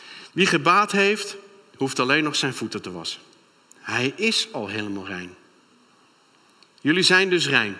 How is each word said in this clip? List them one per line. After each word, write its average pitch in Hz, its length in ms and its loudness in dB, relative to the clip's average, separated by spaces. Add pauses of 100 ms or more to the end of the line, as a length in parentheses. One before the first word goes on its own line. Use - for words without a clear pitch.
(320)
"Wie 180 140 2
gebaat 175 460 4
heeft, 202 440 0 (400)
hoeft 135 220 -4
alleen 139 260 2
nog 147 120 -2
zijn 135 180 -2
voeten 107 280 -8
te 95 100 -10
wassen. 82 280 -10 (580)
Hij 123 380 -2
is 220 360 -2
al 104 160 -6
helemaal 101 380 -8
rein. 90 280 -12 (1500)
Jullie 151 220 2
zijn 185 280 6
dus 165 180 2
rein, 113 300 0